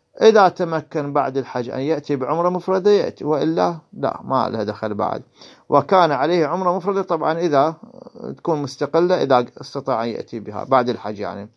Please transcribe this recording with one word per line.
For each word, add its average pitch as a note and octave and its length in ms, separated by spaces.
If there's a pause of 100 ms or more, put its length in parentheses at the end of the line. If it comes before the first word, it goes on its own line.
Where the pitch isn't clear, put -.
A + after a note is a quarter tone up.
(220)
إذا G#3 260
تمكن D#3 640
بعد C3+ 240
الحج B2 340
أن C3 100
يأتي D3 360
بعمرة D3+ 320
مفردة F#3 420
يأتي، - 340
وإلا D#3+ 540 (140)
لا، - 320
ما B2 240
لها G#2+ 160
دخل G#2 300
بعد. G#2 280 (460)
وكان D#3 440
عليه D3+ 340
عمرة F3+ 300
مفردة F#3+ 260
طبعًا D#3+ 360
إذا D#3 360 (640)
تكون D3+ 260
مستقلة، E3 600
إذا B2+ 240 (140)
استطاع B2 440
أن A#2+ 40
يأتي A2+ 320
بها G2+ 240
بعد B2+ 240
الحج G#2 300
يعني. G2 380